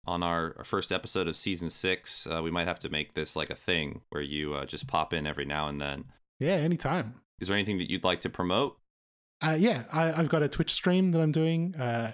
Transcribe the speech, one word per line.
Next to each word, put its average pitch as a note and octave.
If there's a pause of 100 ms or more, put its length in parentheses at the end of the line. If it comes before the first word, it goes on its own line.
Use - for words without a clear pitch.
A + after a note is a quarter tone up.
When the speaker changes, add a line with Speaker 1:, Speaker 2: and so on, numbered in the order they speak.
Speaker 1:
on F2
our, E2+
our -
first -
episode F#2
of E2
season F2
six. -
Uh, E2
we E2
might E2+
have F2
to D#2+
make D2+
this, D#2
like, D#2
a -
thing D#2+
where D2+
you, D2
uh, C#2+
just -
pop D#2+
in D#2
every D2
now D2+
and C#2+
then. C#2+ (380)
Speaker 2:
Yeah, E3+
anytime. D3+ (180)
Speaker 1:
Is F2+
there G2
anything G2+
that F2+
you'd F2+
like F2+
to -
promote? F#2+ (640)
Speaker 2:
Uh, D#3+
yeah, F3+
I, D#3+
I've D#3+
got D3+
a C#3+
Twitch -
stream F#3
that E3
I'm D#3
doing, E3
uh, A#2